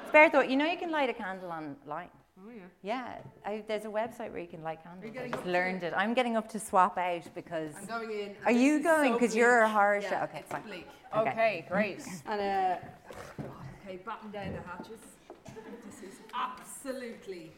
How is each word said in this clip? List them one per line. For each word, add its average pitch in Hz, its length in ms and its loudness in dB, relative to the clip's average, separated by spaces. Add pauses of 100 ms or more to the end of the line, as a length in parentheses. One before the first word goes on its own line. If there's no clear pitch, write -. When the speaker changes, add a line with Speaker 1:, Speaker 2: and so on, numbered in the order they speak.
Speaker 1:
Spare 311 220 10
thought. 285 180 6
You 262 80 2
know 285 80 4
you 349 140 0
can 349 120 -4
light 285 200 2
a - 40 -2
candle 190 380 -8
online. 147 560 -10 (360)
Speaker 2:
Oh, 220 60 -18
yeah. 226 120 -16 (200)
Speaker 1:
Yeah, 226 360 -6 (280)
I, 208 220 -4
there's 214 160 -4
a 220 40 -10
website 214 440 -4
where 175 80 -8
you 175 80 -10
can 160 160 -14
light 160 180 -8
candles. 180 220 -16
Speaker 2:
Are 226 40 -10
you 220 40 -14
Speaker 1:
I - 20 -12
Speaker 2:
getting 247 180 -8
Speaker 1:
just 233 80 -6
Speaker 2:
up - 40 -10
to 180 80 -4
Speaker 1:
learned 180 320 2
Speaker 2:
it? 170 40 -2
Speaker 1:
it. 156 80 -6
I'm 208 180 2
getting 240 220 2
up 220 120 -2
to 214 100 -8
swap 190 400 4
out 175 240 -2 (140)
because 160 400 -6
Speaker 2:
I'm 208 100 -14
going 220 240 -6
in, 202 200 -6
and - 60 -14 (100)
Speaker 1:
Are 214 40 4
you 269 280 6
Speaker 2:
this - 20 -4
is - 60 -2
Speaker 1:
going? 302 260 6
Speaker 2:
so 233 60 2
Speaker 1:
'Cause 220 180 2
you're 240 240 8
a 220 60 8
Speaker 2:
bleak. 220 100 2
Speaker 1:
horror 202 240 6
Speaker 2:
Yeah, 196 100 -4
Speaker 1:
show. 185 140 0
Okay, 151 160 -6
Speaker 2:
it's - 100 -12
Speaker 1:
fine. 143 120 -6
Speaker 2:
bleak. 113 260 -12 (280)
Speaker 1:
Okay. 220 140 2
Speaker 3:
Okay, 214 400 2
great. 196 300 0 (140)
Speaker 2:
<laughs> 165 120 -14
And, 214 140 -2
uh, 190 360 2 (1120)
okay, 185 120 -10
batten 214 340 -12
down 196 220 -6
the - 80 -8
hatches. 208 360 -12 (880)
This 202 240 -16
is - 80 -18 (160)
absolutely 233 1200 -10